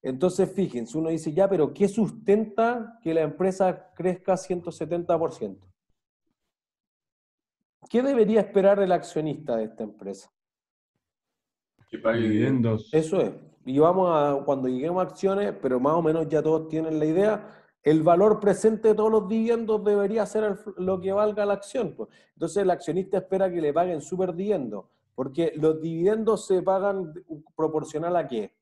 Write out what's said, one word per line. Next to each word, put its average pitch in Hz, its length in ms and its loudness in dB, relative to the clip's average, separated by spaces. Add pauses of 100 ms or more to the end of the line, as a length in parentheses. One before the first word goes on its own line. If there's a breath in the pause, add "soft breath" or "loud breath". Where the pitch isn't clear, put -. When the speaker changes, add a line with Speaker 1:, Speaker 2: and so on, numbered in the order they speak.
Speaker 1:
Entonces, 180 500 0
fíjense, 127 460 -4
uno 160 100 -2
dice, 160 240 -4
"Ya, 185 160 2
pero 170 260 0
¿qué 202 140 0
sustenta 220 1120 0
que 160 120 -2
la 165 80 2
empresa 185 720 -2
crezca 180 420 -2
ciento 180 340 -6
setenta 170 480 -2
por 156 140 -2
ciento?". 101 340 -12 (2250)
¿Qué 240 120 0
debería 226 400 4
esperar 196 400 4
el 185 100 2
accionista 156 640 -2
de 110 80 -2
esta 110 200 -10
empresa? 98 460 -14 (1600)
Speaker 2:
Que 113 100 -12
pague 113 220 0
Speaker 3:
Dividendos. 113 680 2
Speaker 1:
Eso 160 300 2
es. 101 100 0 (340)
Y 131 120 -2
vamos 175 340 4
a, 143 320 2
cuando 135 240 0
lleguemos 160 380 -2
a - 20 -12
acciones, 196 540 -2
pero 127 180 0
más 143 140 2
o 170 80 2
menos 160 260 0
ya 151 140 0
todos 156 260 0
tienen 160 300 -4
la 156 80 0
idea, 202 580 0 (200)
el 156 180 4
valor 190 380 6
presente 214 480 2
de 214 80 6
todos 214 160 2
los 208 160 2
dividendos 226 560 0
debería 202 420 0
ser 214 180 -2
el, 202 140 -2 (200)
lo 185 220 -2
que 190 120 -4
valga 208 340 0
la 202 80 0
acción, 202 420 -6
pues. 110 140 -12 (200 soft breath)
Entonces 165 340 -4
el 180 80 4
accionista 185 480 -2
espera 185 320 -2
que 170 100 -4
le 147 100 0
paguen 165 300 0
súper 185 320 -4
dividendos, 160 520 -4 (280)
porque 135 420 -4
los 156 240 2
dividendos 190 680 0
se 185 160 2
pagan 190 500 0 (420)
proporcional 156 600 -2
a 160 120 0
qué? 107 340 -6